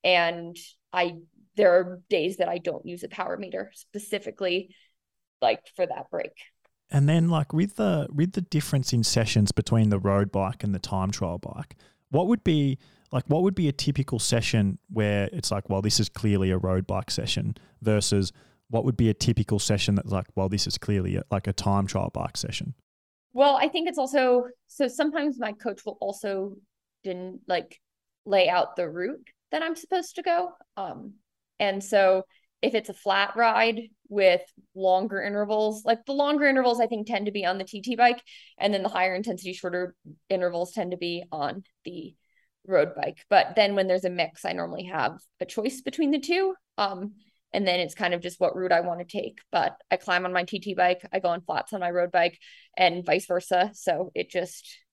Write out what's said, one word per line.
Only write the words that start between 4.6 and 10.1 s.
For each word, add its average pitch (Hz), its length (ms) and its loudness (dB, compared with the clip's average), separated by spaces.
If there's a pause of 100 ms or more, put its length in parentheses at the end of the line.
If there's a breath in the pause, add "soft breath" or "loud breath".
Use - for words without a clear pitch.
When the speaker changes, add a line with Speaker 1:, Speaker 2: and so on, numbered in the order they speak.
Speaker 1:
like, - 180 2 (160)
for 185 80 0
that - 260 -8
break. - 220 -8 (580)
Speaker 2:
And 139 160 4
then, 165 220 4
like, 160 240 0
with 185 240 0
the, 180 340 0
with 160 220 0
the 190 80 -4
difference 143 540 -2
in 113 100 2
sessions 107 480 2
between 110 380 4
the 101 80 2
road 98 340 2